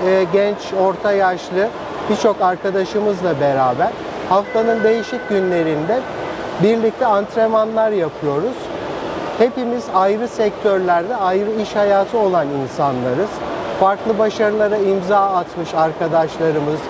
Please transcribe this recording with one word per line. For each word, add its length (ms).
e, 260
genç, 240
orta 300
yaşlı 560
birçok 320
arkadaşımızla 1000
beraber 480
haftanın 540
değişik 460
günlerinde 720
birlikte 420
antrenmanlar 880
yapıyoruz. 640
Hepimiz 460
ayrı 320
sektörlerde, 880
ayrı 360
iş 140
hayatı 420
olan 300
insanlarız. 840
Farklı 400
başarılara 580
imza 420
atmış 540
arkadaşlarımız 1040